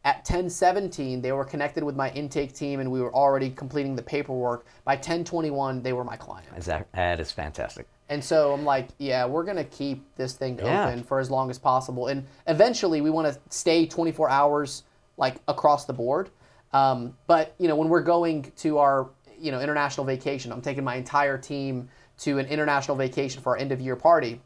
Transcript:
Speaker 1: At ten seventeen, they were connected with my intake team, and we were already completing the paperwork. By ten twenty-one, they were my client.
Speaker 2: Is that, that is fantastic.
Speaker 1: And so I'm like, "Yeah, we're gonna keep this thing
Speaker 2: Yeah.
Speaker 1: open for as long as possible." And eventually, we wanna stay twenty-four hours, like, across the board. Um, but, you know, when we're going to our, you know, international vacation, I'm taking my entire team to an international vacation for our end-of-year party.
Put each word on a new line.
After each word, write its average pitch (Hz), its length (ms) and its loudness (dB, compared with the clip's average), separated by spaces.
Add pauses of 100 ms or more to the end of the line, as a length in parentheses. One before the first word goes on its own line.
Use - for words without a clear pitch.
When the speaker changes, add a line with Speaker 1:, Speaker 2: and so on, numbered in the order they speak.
Speaker 1:
At - 180 2
ten 180 280 0
seventeen, 180 720 0
they 127 80 -2
were 135 120 -2
connected 143 400 -4
with 143 120 -4
my 135 160 -2
intake 143 420 -4
team, 143 260 -4
and 131 120 -4
we 127 100 0
were 123 120 -2
already 135 360 4
completing 135 460 -4
the 113 80 -6
paperwork. 127 640 -4 (180)
By 135 120 2
ten 170 260 -4
twenty-one, 139 580 -4
they 127 120 -2
were 123 100 -4
my 113 120 -8
client. 92 400 -16
Speaker 2:
Is 85 100 -10
that, 78 280 -4
that 87 260 0
is 76 120 -6
fantastic. - 560 -10 (220)
Speaker 1:
And 147 140 -4
so 147 300 4
I'm 143 100 -4
like, 135 240 0 (120)
"Yeah, 127 260 0
we're 151 180 -2
gonna 185 220 -4
keep 139 400 -8 (100)
this 131 180 -6
thing 127 260 -6
Speaker 2:
Yeah. 165 280 0
Speaker 1:
open 120 160 -4
for 135 160 0
as 127 100 -2
long 131 200 0
as 127 100 -8
possible." 127 480 0
And 135 180 -4 (200)
eventually, 170 560 4
we 151 80 2
wanna 156 260 0 (140)
stay 165 360 4
twenty-four 160 440 0
hours, 143 540 2 (340)
like, 131 320 0
across 147 360 4
the 131 80 -6
board. 135 360 -2 (440)
Um, 131 440 2 (100)
but, 160 320 4
you 175 100 2
know, 151 80 2
when 160 120 2
we're 165 140 6
going 165 540 0
to 151 200 0
our, 139 320 4 (300)
you 156 120 -4
know, 127 100 -2
international 143 440 0
vacation, 131 460 -4
I'm 120 100 -8
taking 135 220 -4
my 127 120 -2
entire 139 420 0
team 135 520 -6 (300)
to 139 200 -2
an 135 80 -2
international 147 500 0
vacation 135 440 -4
for 127 120 0
our - 40 0
end-of-year 131 380 -4
party. 127 500 4